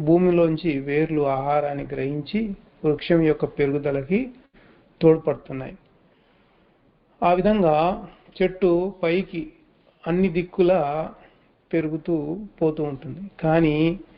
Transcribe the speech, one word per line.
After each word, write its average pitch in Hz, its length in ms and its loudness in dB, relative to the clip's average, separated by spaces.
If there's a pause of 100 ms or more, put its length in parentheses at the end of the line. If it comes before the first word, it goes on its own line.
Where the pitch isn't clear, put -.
భూమిలోంచి 165 760 2
వేర్లు 147 440 -2
ఆహారాన్ని 143 720 -2
గ్రహించి 147 600 -4 (300)
వృక్షం 165 380 2
యొక్క 151 220 2
పెరుగుదలకి 143 840 -2 (720)
తోడ్పడుతున్నాయి. 151 720 0 (1500)
ఆ 175 100 4
విధంగా 180 760 2 (340)
చెట్టు 185 600 0
పైకి 175 500 -4 (520)
అన్ని 180 240 0
దిక్కులా 175 880 0 (580)
పెరుగుతూ 156 680 -4 (240)
పోతూ 156 200 0
ఉంటుంది. 147 480 -10 (120)
కానీ 160 560 2 (200)